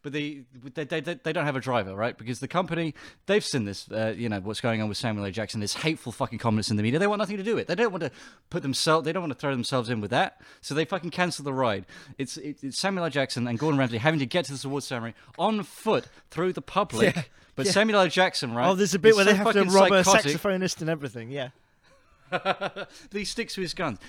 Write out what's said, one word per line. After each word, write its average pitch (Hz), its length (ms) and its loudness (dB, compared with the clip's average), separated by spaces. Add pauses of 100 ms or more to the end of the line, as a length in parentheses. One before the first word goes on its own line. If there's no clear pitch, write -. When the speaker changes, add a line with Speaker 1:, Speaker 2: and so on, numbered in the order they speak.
Speaker 1:
but 143 100 -10
they, 147 300 -6 (320)
they, 156 80 -6
they, 160 160 -4
they, 170 160 -6
they - 180 -6
don't 165 120 -2
have 147 100 -2
a 131 40 -2
driver, 113 360 -2
right? 113 200 -2
Because 117 240 -8
the 135 80 -6
company, 165 460 -2 (320)
they've 208 180 2
seen 123 220 -2
this, 101 240 -10
uh, 110 260 -2
you 117 140 -4
know, 104 120 -2
what's 107 200 -8
going 113 180 0
on 107 100 -2
with 101 100 -6
Samuel 104 260 -2
L. 98 60 -4
Jackson, 107 280 -6
this 104 140 -4
hateful - 380 -4
fucking 117 260 -6
comments 107 320 0
in 110 80 2
the 104 60 0
media. 120 160 2
They 196 80 2
want 208 100 0
nothing 208 200 -4
to 190 60 -6
do 214 120 -2
with 117 80 0
it. - 40 -6
They 170 60 -4
don't 214 180 2
want 175 120 -6
to 139 80 -4 (400)
put - 100 -4
themselves, 139 440 2
they 156 60 0
don't 175 120 -4
want 151 100 -6
to - 60 -10
throw 147 140 -2
themselves 123 360 -2
in 117 120 -2
with 101 100 -6
that. 156 280 0 (220)
So - 140 -8
they 156 100 0
fucking 175 240 -6
cancel 170 340 -2
the 139 80 -4
ride. 117 360 0 (320)
It's, 135 180 -8
it, 147 240 -10
it's 135 160 -8
Samuel 185 280 -2
L. 160 40 -2
Jackson 131 380 -2
and 120 100 -2
Gordon 147 220 2
Ramsay 120 180 0
having 151 220 2
to 139 80 0
get 175 180 -2
to 139 60 -10
this 135 140 -8
awards 135 200 -6
ceremony 117 300 -8 (240)
on 208 240 0
foot 175 420 -2 (240)
through 180 240 -2
the 160 80 -8
public. 208 540 0
Speaker 2:
Yeah. 170 80 -2 (320)
Speaker 1:
But 135 100 -2
Speaker 2:
Yeah. 196 60 2
Speaker 1:
Samuel 208 300 4
L. 185 60 6
Jackson, 165 460 0
right, 120 160 2
Speaker 2:
Oh, 190 60 4
there's 185 180 2
a 190 60 0
bit 190 100 8
Speaker 1:
is 220 60 10
Speaker 2:
where 196 100 6
Speaker 1:
so 208 60 8
Speaker 2:
they 202 60 6
have 208 100 0
to 226 60 4
Speaker 1:
fucking 196 200 4
Speaker 2:
rob 196 180 10
a 185 120 6
Speaker 1:
psychotic. 170 360 6
Speaker 2:
saxophonist 185 420 -2
and 160 100 -2
everything, 127 400 -8
yeah. 135 220 -6
Speaker 1:
<laughs> - 60 -20 (720)
But 190 560 -4 (240)
he 202 140 -6
sticks - 300 -6
to 196 60 -6
his 170 140 -6
guns. 143 340 -4